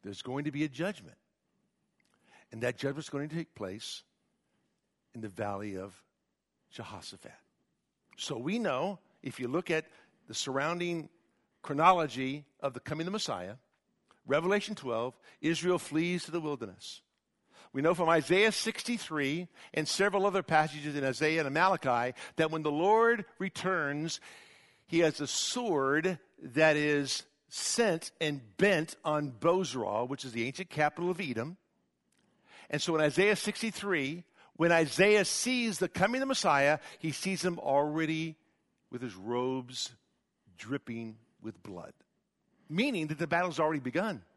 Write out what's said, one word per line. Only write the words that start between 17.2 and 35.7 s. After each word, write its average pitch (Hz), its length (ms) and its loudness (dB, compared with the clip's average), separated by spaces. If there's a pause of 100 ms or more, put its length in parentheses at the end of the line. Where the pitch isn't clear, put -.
We 135 80 -2
know 165 140 4
from 165 140 2
Isaiah 175 420 6
sixty-three 170 960 -4 (260)
and 156 140 -2
several 196 400 2
other 190 160 0
passages 151 540 0
in 143 80 -2
Isaiah 156 420 2
and 135 80 -2
Malachi 135 640 2 (160)
that 160 160 2
when 160 120 -2
the 151 100 0
Lord 208 520 4 (140)
returns, 165 840 -2 (680)
he 165 120 2
has 160 220 4
a 147 80 -4
sword 160 920 0 (240)
that 147 340 4
is 147 460 0 (320)
sent - 640 0
and 147 220 -2 (160)
bent 175 480 2
on 151 240 0
Bozrah, 123 800 0
which 135 180 -8
is 127 80 -10
the 113 140 -2
ancient 175 240 -8
capital 151 400 0
of 175 100 -4
Edom. 139 380 -4 (1120)
And 147 100 -2
so 170 140 -2
in 156 80 4
Isaiah 175 340 4
sixty-three, 180 880 -4 (320)
when 170 160 6
Isaiah 185 540 6
sees 233 520 0